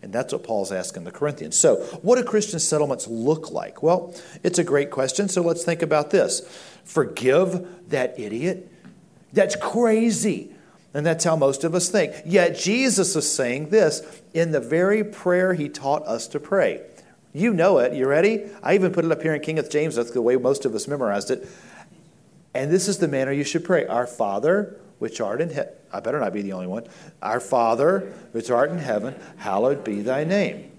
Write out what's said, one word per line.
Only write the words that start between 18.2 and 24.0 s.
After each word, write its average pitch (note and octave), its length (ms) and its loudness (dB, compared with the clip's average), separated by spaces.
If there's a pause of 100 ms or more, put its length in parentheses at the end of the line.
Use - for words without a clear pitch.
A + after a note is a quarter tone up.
I D3+ 120 2
even F#3 180 2
put E3 140 0
it E3 40 0
up D#3 120 0
here D#3+ 120 0
in D3 60 -4
King D#3 180 -4 (120)
James. D3 260 0
That's A#2 140 -2
the B2+ 100 -2
way A#2+ 160 4
most C3+ 300 0
of A2+ 80 -2
us G#2 120 -6
memorized A2+ 440 -2
it. - 180 -4 (1040)
And C3+ 180 -2
this F#3 160 2
is G3 120 -2
the E3+ 100 2
manner C3+ 240 0
you C#3+ 100 0
should D#3+ 220 -4
pray. F3 220 2
"Our A#2+ 200 0